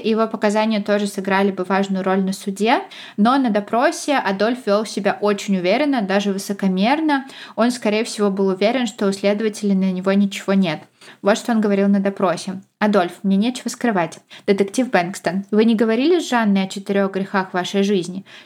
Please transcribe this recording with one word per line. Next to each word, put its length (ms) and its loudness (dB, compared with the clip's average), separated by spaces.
его 220 2
показания 540 0
тоже 240 0
сыграли 440 0
бы 140 -4
важную 400 0
роль 180 2
на 120 -2
суде, 480 0
но 220 4
на 100 2
допросе 720 0
Адольф 480 -2
вёл 180 2
себя 380 -2
очень 340 0
уверенно, 460 2
даже 280 0
высокомерно. 920 0
Он, 140 2
скорее 340 -2
всего, 260 -2
был 180 0
уверен, 380 0
что 220 -2
у 40 2
следователя 600 0
на 180 2
него 200 -2
ничего 400 0
нет. 280 2
Вот 160 4
что 140 -4
он 80 0
говорил 280 2
на 120 4
допросе. 600 -2
«Адольф, 320 2
мне 140 2
нечего 320 -2
скрывать. 500 -2
Детектив 440 0
Бэнкстон, 600 -2
вы 140 4
не 100 4
говорили 440 2
с 100 -4
Жанной 360 2
о 40 -4
четырёх 440 -2
грехах 420 -4
вашей 280 0
жизни? 440 -2